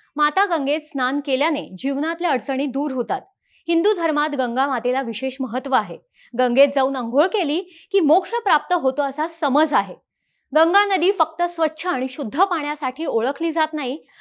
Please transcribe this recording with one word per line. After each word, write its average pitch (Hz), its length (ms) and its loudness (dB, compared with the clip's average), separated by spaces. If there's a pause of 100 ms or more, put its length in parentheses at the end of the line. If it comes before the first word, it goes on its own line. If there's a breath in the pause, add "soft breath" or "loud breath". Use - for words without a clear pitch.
(160 soft breath)
माता 302 320 2
गंगेत 302 360 0
स्नान 269 420 -2
केल्याने 269 420 0 (120)
जीवनातल्या 320 520 -2
अडचणी 269 360 -2
दूर 269 240 -4
होतात. 233 300 -4 (460)
हिंदू 339 280 2
धर्मात 302 420 0
गंगा 254 300 0
मातेला 247 340 -2
विशेष 247 380 -6
महत्त्व 254 360 -4
आहे. 190 220 -2 (360 soft breath)
गंगेत 254 420 4
जाऊन 269 220 0
अंघोळ 254 300 2
केली 330 340 0 (320 loud breath)
की 392 80 4
मोक्ष 330 340 4
प्राप्त 403 400 0
होतो 262 280 0
असा 277 240 -4 (120)
समज 285 340 2
आहे. 202 220 0 (580)
गंगा 339 320 4
नदी 381 260 2
फक्त 370 320 0
स्वच्छ 330 440 -2
आणि 262 220 -2
शुद्ध 254 300 -6
पाण्यासाठी 302 680 -2
ओळखली 277 460 -2
जात 311 220 0
नाही, 285 240 -6 (240 soft breath)